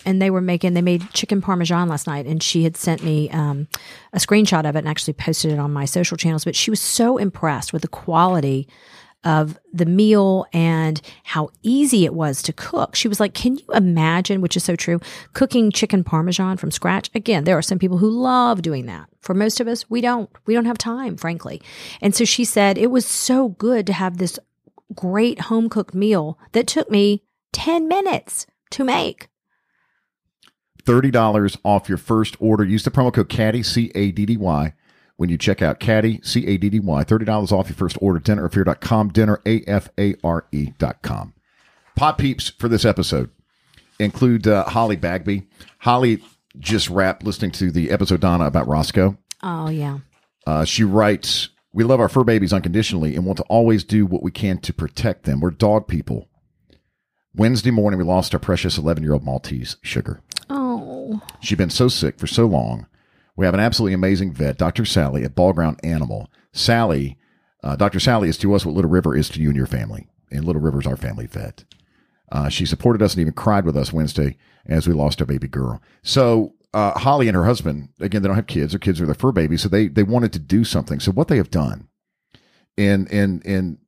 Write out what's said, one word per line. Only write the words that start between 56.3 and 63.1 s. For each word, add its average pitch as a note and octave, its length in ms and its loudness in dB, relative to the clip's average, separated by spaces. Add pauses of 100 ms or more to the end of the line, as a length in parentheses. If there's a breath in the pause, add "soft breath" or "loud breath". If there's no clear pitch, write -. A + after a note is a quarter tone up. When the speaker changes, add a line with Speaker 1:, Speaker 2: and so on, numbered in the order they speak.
Speaker 2:
Wednesday A#2 380 2
morning, G#2 280 2
we F2+ 40 2
lost F2+ 300 0
our E2+ 60 0
precious F2 380 -2
eleven-year-old D2+ 460 0
Maltese, C2 580 -8
Sugar. - 380 -6 (300)
Speaker 1:
Oh. C4 720 -6 (180)
Speaker 2:
She'd - 180 -4
been F2+ 120 0
so B2 180 2
sick - 320 -2
for D#2+ 80 -8
so A#2 180 2
long. A#1 420 -2 (500)